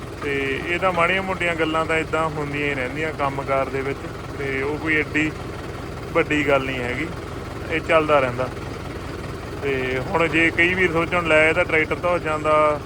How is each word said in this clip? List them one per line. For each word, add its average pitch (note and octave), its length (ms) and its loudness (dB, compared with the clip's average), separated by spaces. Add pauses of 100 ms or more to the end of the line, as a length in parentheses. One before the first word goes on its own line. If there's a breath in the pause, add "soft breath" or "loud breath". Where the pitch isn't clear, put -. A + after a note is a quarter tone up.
(220)
ਤੇ C#3 440 -2
ਇਹ F3 120 -2
ਤਾਂ F#3 140 2
ਮਾੜੀਆਂ F3 300 2
ਮੋਟੀਆਂ F3 320 -2
ਗੱਲਾਂ D#3+ 320 0
ਤਾਂ D#3+ 100 0
ਇੱਦਾਂ D#3 320 0
ਹੁੰਦੀਆਂ C#3+ 400 -4
ਹੀ C#3 60 -2
ਰਹਿੰਦੀਆਂ C#3 380 -4
ਕੰਮਕਾਰ C3+ 560 0
ਦੇ C3+ 120 -2
ਵਿੱਚ, C3+ 180 -4 (400)
ਤੇ C3+ 240 -4
ਉਹ D3 160 -2
ਕੋਈ D#3 180 0
ਐਡੀ D3+ 360 0 (800)
ਵੱਡੀ D3+ 360 2
ਗੱਲ C#3 160 4
ਨਹੀਂ C3 140 -4
ਹੈਗੀ, B2+ 280 -4 (640)
ਇਹ D#3+ 100 0
ਚੱਲਦਾ D3+ 380 4
ਰਹਿੰਦਾ। B2+ 300 2 (1120)
ਤੇ C3 360 -2
ਹੁਣ E3 300 2
ਜੇ D#3+ 220 4
ਕਈ F3 240 2
ਵੀਰ F#3 180 2
ਸੋਚਣ, E3 320 0
"ਲੈ, D#3 240 6
ਇਹ D#3+ 60 4
ਤਾਂ F3 100 4
ਟਰੈਕਟਰ D#3+ 300 2
ਧੁੱਸ E3+ 280 0
ਜਾਂਦਾ," D3+ 640 2